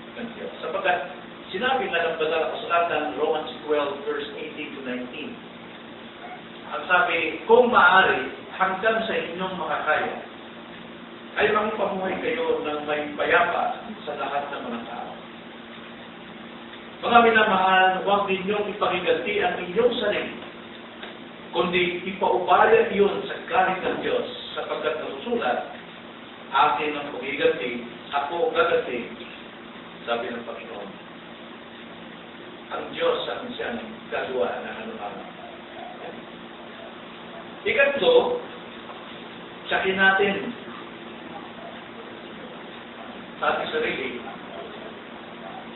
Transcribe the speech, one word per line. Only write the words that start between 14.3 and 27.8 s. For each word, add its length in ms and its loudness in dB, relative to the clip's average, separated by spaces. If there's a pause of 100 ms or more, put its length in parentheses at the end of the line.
ng 160 -8
mga 160 -6
tao." 240 -8 (1900)
Mga 200 8 (120)
minamahal, 720 6
huwag 240 4
ninyong 480 0
ipahiganti 640 2
ang 240 2
inyong 400 4
sarili, 320 0 (1200)
kundi 500 2
ipaubaya 880 6
iyon 320 4
sa 140 -6 (100)
galit 380 4
ng 180 0
Diyos, 220 0 (260)
sapagkat 480 -2
nasusulat, 800 -2 (760)
"Akin 400 4
ang 220 -6
pagiganti, 720 0 (260)